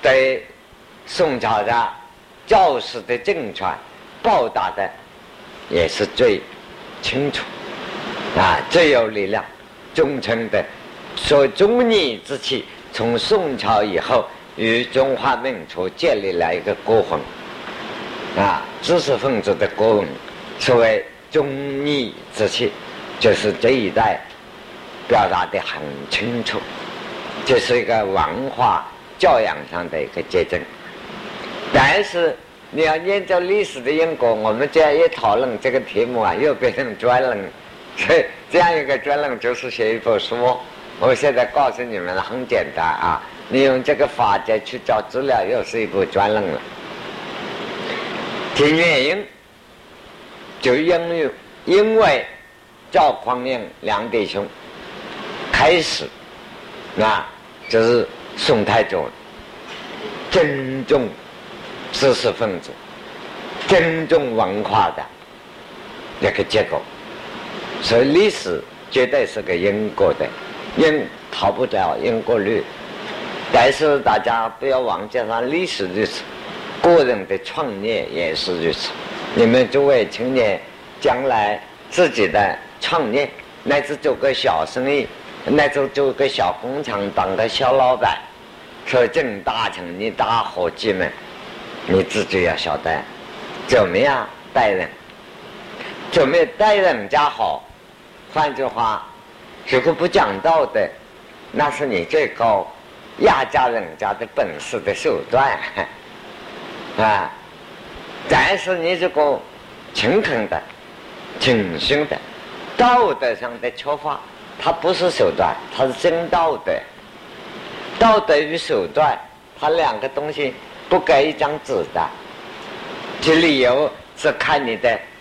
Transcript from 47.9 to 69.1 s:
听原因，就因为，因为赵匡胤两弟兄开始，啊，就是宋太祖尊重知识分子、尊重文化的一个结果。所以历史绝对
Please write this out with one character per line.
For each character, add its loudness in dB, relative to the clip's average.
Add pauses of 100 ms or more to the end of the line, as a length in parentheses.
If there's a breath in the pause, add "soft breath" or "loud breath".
听 4
原 4
因， -2 (1400)
就 4
因 2
为， 0 (360)
因 4
为 4 (680)
赵 4
匡 -2
胤 -2 (220)
两 -2
弟 0
兄 -4 (1080)
开 6
始， -4 (920)
啊， 2 (400)
就 4
是 4 (300)
宋 2
太 2
祖 -2 (1300)
尊 0
重 2 (840)
知 4
识 0
分 -2
子、 -16 (960)
尊 4
重 2
文 0
化 2
的 -6 (1200)
一 2
个 0
结 2
果。 -2 (1000)
所 4
以 6
历 6
史 -4 (280)
绝 2
对 2